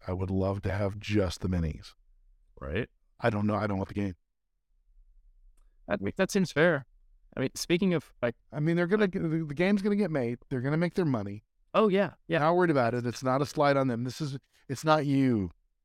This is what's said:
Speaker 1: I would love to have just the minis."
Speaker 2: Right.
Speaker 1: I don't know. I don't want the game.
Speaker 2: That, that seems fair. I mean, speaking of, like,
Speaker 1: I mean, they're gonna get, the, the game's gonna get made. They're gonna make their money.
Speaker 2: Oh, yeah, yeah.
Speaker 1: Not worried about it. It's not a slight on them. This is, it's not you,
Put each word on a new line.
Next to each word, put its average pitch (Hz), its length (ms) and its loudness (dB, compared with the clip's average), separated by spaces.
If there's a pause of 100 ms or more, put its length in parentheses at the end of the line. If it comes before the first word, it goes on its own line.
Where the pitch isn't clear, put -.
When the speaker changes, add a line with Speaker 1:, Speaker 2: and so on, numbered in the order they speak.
Speaker 1:
I 92 60 -4
would 92 180 -4
love 95 320 0
to 98 100 -2
have 101 280 -4
just 101 400 0
the 95 80 -4
minis." 85 460 -2 (680)
Speaker 2:
Right. 82 280 -4 (320)
Speaker 1:
I 117 100 2
don't 104 160 0
know. 104 80 0
I 104 120 -2
don't 98 120 -2
want 95 100 -4
the - 60 -12
game. 101 200 -4 (1700)
Speaker 2:
That, 208 100 -2 (180)
that 190 140 0
seems 185 220 0
fair. 151 320 2 (520)
I - 40 -4
mean, 131 140 -2
speaking 180 400 0
of, - 180 -4 (100)
like, 120 140 -2 (160)
Speaker 1:
I 147 80 -6
mean, 165 160 2
they're 175 100 2
gonna 208 220 2
get, 175 140 -6
the, 165 220 -2
the 147 100 -10
game's 190 280 2
gonna 208 140 0
get 202 140 0
made. 120 280 -2 (120)
They're 131 100 -2
gonna 139 160 0
make 170 180 0
their 190 120 0
money. 104 360 -4 (320)
Speaker 2:
Oh, 214 140 6
yeah, 190 220 2 (180)
yeah. 165 120 2
Speaker 1:
Not 160 140 4
worried 180 160 4
about 123 240 4
it. 120 120 -2
It's 117 180 -6
not 131 160 2
a 143 60 -2
slight 143 320 2
on 135 100 2
them. 120 160 -2
This 127 160 -8
is, 139 160 -6 (320)
it's 135 160 -6
not 156 220 4
you, 127 440 2 (340)